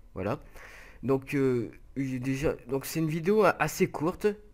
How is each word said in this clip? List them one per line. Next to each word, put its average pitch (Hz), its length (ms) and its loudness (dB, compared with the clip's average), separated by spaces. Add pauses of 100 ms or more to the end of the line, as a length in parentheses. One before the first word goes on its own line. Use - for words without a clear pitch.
(140)
Voilà. 101 260 -2 (640)
Donc, 131 320 0
euh, 123 360 2 (260)
j'ai 131 220 -2
déjà, 135 340 0 (160)
donc 135 160 -2
c'est - 140 -4
une 160 100 0
vidéo 175 340 4
a-, 170 160 6
assez 156 280 2
courte 180 400 -2 (260)